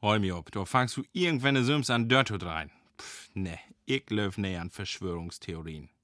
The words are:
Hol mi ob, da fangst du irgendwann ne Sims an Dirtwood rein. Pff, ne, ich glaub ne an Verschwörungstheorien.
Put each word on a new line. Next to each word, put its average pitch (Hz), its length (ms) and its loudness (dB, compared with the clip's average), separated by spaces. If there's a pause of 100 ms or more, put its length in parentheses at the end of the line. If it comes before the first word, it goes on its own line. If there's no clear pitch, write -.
Hol 107 200 4
mi 95 100 0
ob, 87 220 -8
da 98 120 -4
fangst 127 320 0
du 135 60 -6 (100)
irgendwann 139 420 2
ne 131 100 6
Sims 135 260 2
an 117 180 2
Dirtwood 117 360 4
rein. 80 260 -4 (300)
Pff, - 340 -16
ne, 90 240 -4 (260)
ich - 220 -2
glaub 104 320 0
ne 95 220 -2
an 87 100 -6
Verschwörungstheorien. 82 1200 -8 (140)